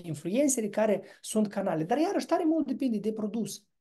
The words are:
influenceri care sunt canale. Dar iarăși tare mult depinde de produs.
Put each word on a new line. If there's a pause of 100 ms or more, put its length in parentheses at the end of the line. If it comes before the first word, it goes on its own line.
influenceri
care (180)
sunt
canale.
Dar
iarăși
tare
mult
depinde
de
produs. (180)